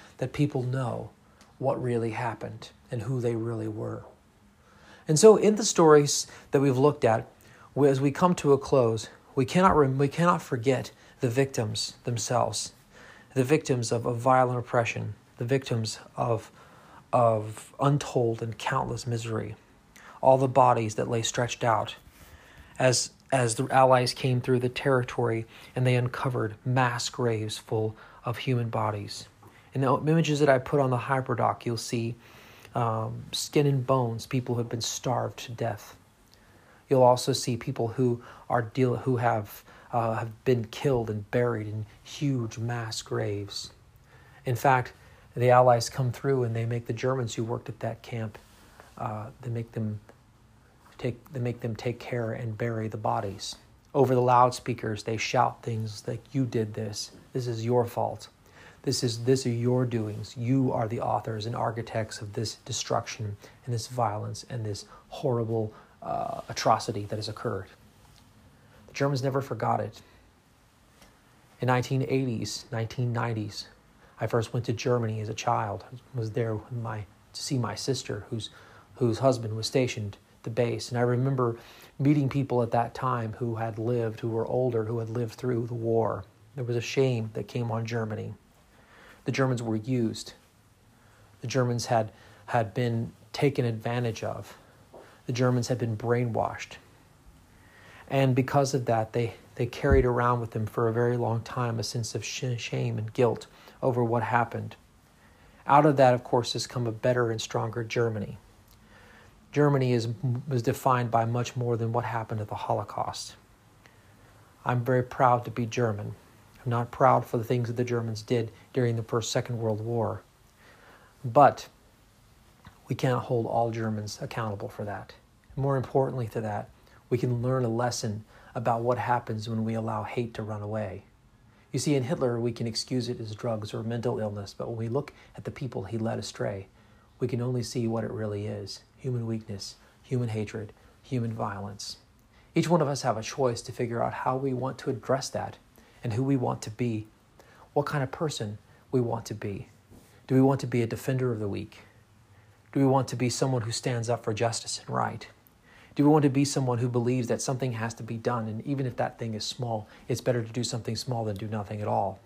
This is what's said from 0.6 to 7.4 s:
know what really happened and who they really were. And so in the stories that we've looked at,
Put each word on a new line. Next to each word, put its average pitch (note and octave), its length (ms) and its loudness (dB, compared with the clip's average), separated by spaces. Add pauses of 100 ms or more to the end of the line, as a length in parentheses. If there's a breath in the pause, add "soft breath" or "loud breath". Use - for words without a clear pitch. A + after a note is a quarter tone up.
know A#2+ 480 -4 (480 soft breath)
what C3 240 0
really A#2 280 0
happened A2 600 -6 (200)
and A#2+ 120 -4
who B2+ 180 -2
they A#2+ 160 0
really A2+ 320 -4
were. A2 340 -8 (1040 loud breath)
And D#3 100 6
so G#3+ 180 12
in G#3 200 4
the A3 80 -2
stories D3+ 640 8 (240 loud breath)
that C#3+ 100 4
we've C3+ 160 4
looked C#3+ 280 4
at, A#2 220 4 (480 loud breath)